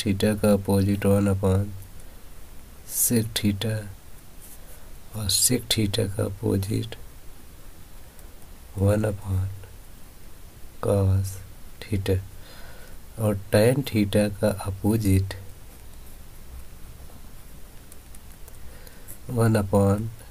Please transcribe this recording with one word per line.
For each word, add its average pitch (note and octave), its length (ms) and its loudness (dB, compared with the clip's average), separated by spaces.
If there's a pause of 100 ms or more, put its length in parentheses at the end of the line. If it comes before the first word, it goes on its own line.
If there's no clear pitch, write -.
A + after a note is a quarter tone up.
theta G#2 380 4
का G#2 120 8
अपोजिट G2 540 4
वन G2+ 280 6
upon G2 360 2 (1300)
sec A2 420 2
theta G#2 400 2 (1400)
और G#2+ 160 -2
sec - 420 4
theta G#2 420 2
का G#2+ 80 2
अपोजिट G#2 720 0 (1800)
वन G#2 340 4
upon F#2+ 360 -2 (1400)
cos F#2+ 540 4 (420)
theta G2 340 2 (1000)
और G#2+ 180 2 (140)
tan A#2+ 380 8
theta G#2 340 4 (180)
का G#2+ 80 4 (180)
अपोजिट G2 680 4 (4000)
one A2+ 260 4
upon G2+ 520 4 (220)